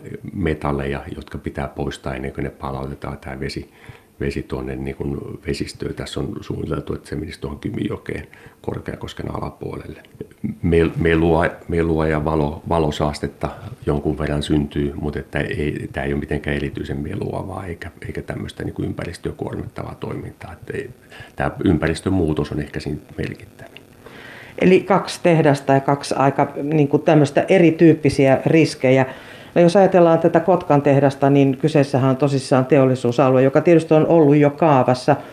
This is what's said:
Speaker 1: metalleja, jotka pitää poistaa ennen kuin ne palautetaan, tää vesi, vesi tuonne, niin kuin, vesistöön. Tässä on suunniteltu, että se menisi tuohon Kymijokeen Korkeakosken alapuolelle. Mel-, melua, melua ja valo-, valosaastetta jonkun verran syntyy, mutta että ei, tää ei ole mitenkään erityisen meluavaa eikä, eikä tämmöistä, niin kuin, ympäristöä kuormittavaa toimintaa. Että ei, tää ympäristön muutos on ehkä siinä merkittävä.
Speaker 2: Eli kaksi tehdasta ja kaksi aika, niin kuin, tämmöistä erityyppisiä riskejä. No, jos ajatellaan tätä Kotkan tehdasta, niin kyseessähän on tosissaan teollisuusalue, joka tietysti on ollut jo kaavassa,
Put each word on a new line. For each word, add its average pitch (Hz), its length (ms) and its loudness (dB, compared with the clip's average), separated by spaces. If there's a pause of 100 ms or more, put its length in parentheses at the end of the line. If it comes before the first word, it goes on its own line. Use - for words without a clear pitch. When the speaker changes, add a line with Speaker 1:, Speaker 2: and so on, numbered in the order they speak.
(340)
Speaker 1:
metalleja, 71 720 -4 (120)
jotka 73 220 -12
pitää 69 300 -8
poistaa 71 480 -8
ennen 67 180 -8
kuin 69 100 -8
ne 67 60 -6
palautetaan, 69 680 -10
tää 65 220 -14
vesi, - 300 -10 (500)
vesi 69 240 -6
tuonne, 65 320 -8
niin 67 200 -8
kuin, 71 220 -6 (300)
vesistöön. - 480 -8
Tässä - 240 -10
on 69 220 -6
suunniteltu, 73 520 -8
että - 160 -14
se - 60 -8
menisi - 260 -10
tuohon 73 180 -10
Kymijokeen - 680 -8 (340)
Korkeakosken - 760 -10
alapuolelle. - 680 -12 (580)
Mel-, 82 360 4
melua, 82 480 2 (220)
melua 82 400 0
ja 78 180 -2
valo-, 78 440 -2
valosaastetta 76 800 -2 (360)
jonkun 76 320 -2
verran 73 260 -4
syntyy, 73 520 -2
mutta 73 240 -6
että 71 200 -6
ei, 73 520 -6
tää 67 120 -6
ei 69 100 -4
ole 71 60 -4
mitenkään 73 360 -6
erityisen 71 420 -8
meluavaa 92 680 -10
eikä, 87 260 -14 (140)
eikä - 160 -10
tämmöistä, - 420 -12
niin 87 100 -8
kuin, - 140 -6
ympäristöä - 500 -8
kuormittavaa - 580 -10
toimintaa. - 580 -12
Että - 240 -12
ei, - 120 -10 (460)
tää 73 160 -2 (140)
ympäristön 80 480 0
muutos 78 380 -2
on - 80 -4
ehkä 73 200 -10
siinä 73 200 -8 (180)
merkittävä. - 520 -12 (880)
Speaker 2:
Eli 185 220 6
kaksi - 420 -2
tehdasta 156 500 4
ja 135 60 6
kaksi 139 360 -2
aika, 139 360 2 (120)
niin 147 240 2
kuin, 147 160 0
tämmöistä 151 460 4
erityyppisiä 160 960 4
riskejä. 135 600 4 (500)
No, 170 60 6
jos 170 140 6
ajatellaan 175 440 6
tätä 165 200 2
Kotkan 165 420 2
tehdasta, 139 480 2
niin 139 280 4
kyseessähän 139 520 2
on 127 80 2
tosissaan 135 480 2
teollisuusalue, 131 800 4
joka 135 180 4
tietysti 160 320 4
on 156 140 6
ollut 151 280 6
jo 143 140 6
kaavassa, 139 680 4 (180)